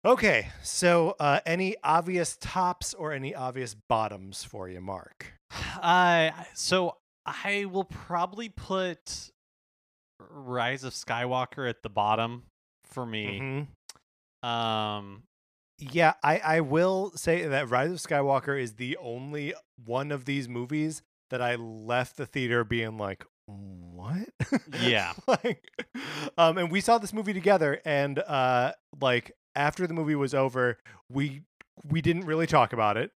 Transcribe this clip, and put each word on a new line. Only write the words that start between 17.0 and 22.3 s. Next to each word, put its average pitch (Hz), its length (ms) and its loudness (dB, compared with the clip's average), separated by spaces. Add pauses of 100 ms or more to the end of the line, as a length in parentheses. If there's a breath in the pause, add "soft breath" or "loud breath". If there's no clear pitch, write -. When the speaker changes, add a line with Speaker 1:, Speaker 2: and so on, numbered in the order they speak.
Speaker 1:
say 170 300 0
that 139 220 0
Rise 131 220 2
of 180 60 -4
Skywalker 139 640 0
is 117 140 -6
the 127 240 -6
only 143 540 -8 (320)
one 135 280 -2
of 131 140 -6
these 139 220 -2
movies 151 540 -4 (280)
that 123 120 -2
I 123 140 0
left 117 600 -4
the 131 100 -8
theater 120 360 0